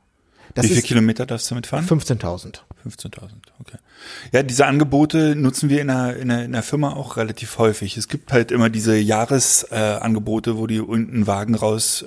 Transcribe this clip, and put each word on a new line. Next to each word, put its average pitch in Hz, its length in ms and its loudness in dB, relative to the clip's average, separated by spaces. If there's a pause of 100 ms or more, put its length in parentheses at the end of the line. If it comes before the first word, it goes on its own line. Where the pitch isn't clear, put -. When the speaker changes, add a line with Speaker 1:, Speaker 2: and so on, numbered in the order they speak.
(540)
Speaker 1:
Das 123 100 0
Speaker 2:
Wie 113 60 2
viel 180 80 4
Speaker 1:
ist 117 80 2
Speaker 2:
Kilometer 113 400 2
darfst - 240 -6
du 127 40 -6
damit 120 120 -8
fahren? 151 180 -4
Speaker 1:
fünfzehntausend. 117 800 -2 (180)
Speaker 2:
Fünfzehntausend, 107 800 -16
okay. - 160 -20 (560)
Ja, 135 100 4
diese 127 240 2
Angebote 147 720 4
nutzen 143 320 2
wir 143 140 4
in 143 60 -2
der, 127 280 0
in 131 120 -4
der, 120 180 0
in 123 60 -8
der 117 100 -2
Firma 147 320 -2
auch - 240 -8
relativ 110 400 -4
häufig. 107 400 2
Es 107 100 -6
gibt - 240 -8
halt 117 180 2
immer 117 200 2
diese 110 260 2
Jahres-, 110 760 2
äh, 117 60 -6
Angebote, 107 800 -2
wo 110 100 -4
die 110 100 -2
irgendeinen 110 500 -2
Wagen 104 280 0
raus, 110 520 0